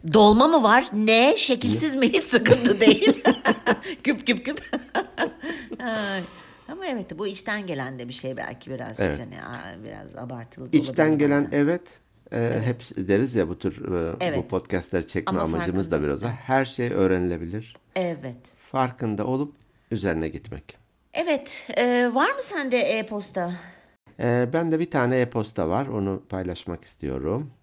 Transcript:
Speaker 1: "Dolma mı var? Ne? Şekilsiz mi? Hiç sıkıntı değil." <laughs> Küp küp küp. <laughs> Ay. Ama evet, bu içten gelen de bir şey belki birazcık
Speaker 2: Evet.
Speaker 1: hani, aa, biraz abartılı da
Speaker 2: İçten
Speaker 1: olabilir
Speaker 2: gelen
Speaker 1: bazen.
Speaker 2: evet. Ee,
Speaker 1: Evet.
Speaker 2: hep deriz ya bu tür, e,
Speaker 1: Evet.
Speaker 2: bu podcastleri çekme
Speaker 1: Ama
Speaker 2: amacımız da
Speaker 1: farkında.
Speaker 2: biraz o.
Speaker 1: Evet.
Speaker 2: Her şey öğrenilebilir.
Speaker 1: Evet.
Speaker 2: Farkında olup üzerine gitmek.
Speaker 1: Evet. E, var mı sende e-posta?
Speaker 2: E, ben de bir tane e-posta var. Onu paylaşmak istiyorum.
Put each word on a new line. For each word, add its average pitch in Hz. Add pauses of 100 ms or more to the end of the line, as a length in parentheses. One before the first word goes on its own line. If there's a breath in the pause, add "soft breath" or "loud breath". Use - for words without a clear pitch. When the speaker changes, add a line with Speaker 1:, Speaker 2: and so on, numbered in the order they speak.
(120)
Speaker 1:
"Dolma 214
mı 320
var? 233
Ne? 226
Şekilsiz 269
mi? 247
Hiç 339
sıkıntı 233
değil." - (400)
<laughs> 277
Küp 247
küp 240
küp. 294
<laughs> -
Ay. 208 (460 loud breath)
Ama 359
evet, 202
bu 208
içten 208
gelen 135
de 123
bir 127
şey 131
belki -
birazcık 113
Speaker 2:
Evet. 73
Speaker 1:
hani, -
aa, 98
biraz -
abartılı 123
da 156
Speaker 2:
İçten 143
Speaker 1:
olabilir 156
Speaker 2:
gelen 143
Speaker 1:
bazen. 143
Speaker 2:
evet. 165 (500)
Ee, 113
Speaker 1:
Evet. 117
Speaker 2:
hep 120
deriz 120
ya 92
bu 90
tür, -
e, 82
Speaker 1:
Evet. 165
Speaker 2:
bu 120
podcastleri 90
çekme -
Speaker 1:
Ama 92
Speaker 2:
amacımız 82
da 160
Speaker 1:
farkında. 76
Speaker 2:
biraz 71
o. 113
Speaker 1:
Evet. 120
Speaker 2:
Her 131
şey 123
öğrenilebilir. 90 (200)
Speaker 1:
Evet. 147 (200)
Speaker 2:
Farkında 120
olup 135 (360)
üzerine 87
gitmek. - (360)
Speaker 1:
Evet. 311 (100)
E, 247
var 311
mı 554
sende 269
e-posta? 208 (680 loud breath)
Speaker 2:
E, 120
ben 165
de 160
bir 170
tane 127
e-posta 107
var. 117
Onu 98
paylaşmak 90
istiyorum. 80 (120)